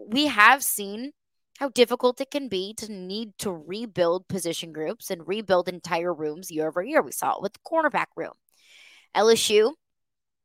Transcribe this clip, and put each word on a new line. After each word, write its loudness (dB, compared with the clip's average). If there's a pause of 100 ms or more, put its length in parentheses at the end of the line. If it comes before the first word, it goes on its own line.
we 2
have 6
seen -6 (460)
how -4
difficult 2
it -6
can -6
be -6
to -12
need -10
to -6
rebuild -2
position -6
groups -8
and -8
rebuild 0
entire -4
rooms -8
year -2
over -4
year. 0
We -6
saw -2
it -8
with -6
the -20
cornerback 0 (100)
room. -8 (800)
L 6
S 4
U 4 (680)